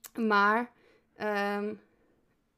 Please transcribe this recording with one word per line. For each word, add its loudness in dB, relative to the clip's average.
Maar, 2
ehm, -4